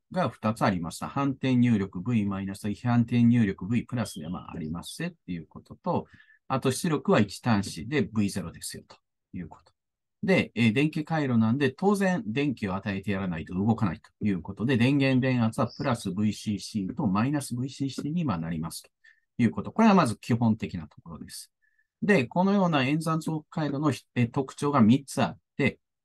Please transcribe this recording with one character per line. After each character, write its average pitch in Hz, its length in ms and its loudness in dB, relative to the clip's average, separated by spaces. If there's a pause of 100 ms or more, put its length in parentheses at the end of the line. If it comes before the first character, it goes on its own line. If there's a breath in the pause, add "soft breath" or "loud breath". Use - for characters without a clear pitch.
(120)
が 165 180 -2
二 110 260 -2
つ 143 100 -2
あ 117 60 4
り 90 80 -2
ま 82 100 -6
し - 80 -14
た。 78 100 -10
反 139 240 -2
転 131 260 0
入 120 200 6
力 98 240 -4
ブ 120 140 -2
イ 104 100 2
マ 98 160 -4
イ 98 60 -6
ナ 95 80 -8
ス - 60 -18
と 104 80 -4
非 104 180 -6
反 120 140 4
転 120 240 4
入 117 200 6
力 95 220 -4
ブ 117 100 0
イ - 80 -2
プ - 100 -10
ラ 113 120 -2
ス - 120 -12
で、 78 80 -10
ま 90 120 -6
あ、 - 140 -16
あ - 40 -10
り 78 140 -6
ま 90 120 -6
す - 200 -10
っ 175 100 -6 (140)
て - 40 -8
い 87 60 -6
う 78 100 -12
こ - 140 -20
と - 140 -20
と、 147 320 -4 (400 soft breath)
あ 127 120 -2
と 135 120 -2
出 165 180 -2
力 147 220 0
は 156 80 6
一 - 240 -2
端 101 260 0
子 82 180 -10
で 135 140 0
ブ 107 220 0
イ 98 80 2
ゼ 98 100 -6
ロ 82 100 -10
で - 120 -18
す - 120 -12
よ - 120 -14
と - 100 -20 (360)
い 90 80 -8
う 85 60 -10
こ - 160 -20
と。 - 80 -20 (520)
で、 170 320 2
え 113 140 4
ー、 104 40 2
電 147 160 2
気 151 160 -4
回 156 180 -2
路 127 140 2
な 113 160 4
ん 143 60 0
で、 135 120 2
当 190 220 2
然 190 320 0
電 131 300 -2
気 107 120 -6
を 92 80 -2
与 98 220 -4
え 95 40 -6
て 104 100 -4
や 95 80 0
ら 95 80 -4
な 82 100 -4
い 82 80 -8
と 90 80 -12
動 104 220 2
か 110 100 0
な 82 80 -2
い - 60 -12
と - 100 -20 (160)
い 104 60 2
う 90 100 -2
こ 98 140 -12
と 107 100 -4
で、 131 120 2
電 131 200 4
源 135 240 4
電 127 220 2
圧 113 180 0
は 113 60 0
プ - 160 -8
ラ 127 120 0
ス - 140 -6
ブ 104 180 0
イ 101 60 2
シ 104 220 -4
ー 95 40 -6
シ 95 300 -4
ー - 60 -8
と - 100 -2
マ 104 220 2
イ 143 40 0
ナ 147 100 -2
ス - 120 -8
ブ 123 140 -4
イ - 20 -6
シ 135 160 -6
ー 135 40 -2
シ - 120 -10
ー 147 100 -4
に、 170 140 -2
ま 123 80 0
あ、 87 60 -2
な 82 100 -6
り 85 80 -4
ま 82 140 -6
す - 100 -14
と - 80 -20 (480 soft breath)
い 117 80 2
う 107 60 4
こ 101 100 -6
と。 104 100 -8
こ 220 120 2
れ 226 40 8
は 202 60 8
ま 175 140 6
ず 107 100 -4
基 - 160 -2
本 113 240 2
的 92 220 -8
な 76 80 -12
と - 160 -20
こ 85 80 -16
ろ 78 80 -14
で - 100 -16
す。 - 220 -16 (500)
で、 170 240 4
こ 175 180 0
の 196 100 4
よ 196 120 4
う 170 40 2
な 143 140 2
演 147 160 2
算 165 200 -2
増 160 140 -4
幅 156 180 -6
回 156 160 -4
路 139 100 -4
の、 104 140 0 (240)
え 123 80 4
ー、 117 80 0
特 135 240 -4
徴 147 160 -2
が 139 100 4
三 117 240 6
つ - 160 -4
あ 110 140 -2
っ - 20 -20 (200)
て、 135 200 0 (280)